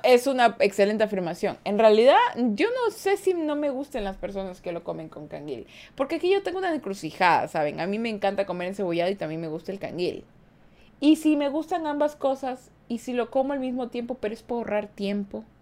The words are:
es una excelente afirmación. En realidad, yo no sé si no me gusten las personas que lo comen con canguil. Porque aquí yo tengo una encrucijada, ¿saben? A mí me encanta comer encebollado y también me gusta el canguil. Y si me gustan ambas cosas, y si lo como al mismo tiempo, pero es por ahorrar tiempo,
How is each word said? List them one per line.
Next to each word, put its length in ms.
es 240
una 320
excelente 440
afirmación. 600
En 140
realidad, 360
yo 320
no 220
sé 260
si 160
no 220
me 140
gusten 340
las 120
personas 460
que 100
lo 120
comen 260
con 180
canguil. 400
Porque 200
aquí 160
yo 120
tengo 160
una 140
encrucijada, 760
¿saben? 320
A 60
mí 120
me 100
encanta 360
comer 240
encebollado 420
y 40
también 260
me 60
gusta 260
el 60
canguil. 440
Y 180
si 180
me 140
gustan 360
ambas 300
cosas, 560
y 120
si 140
lo 160
como 240
al 60
mismo 300
tiempo, 260
pero 180
es 100
por 140
ahorrar 300
tiempo, 560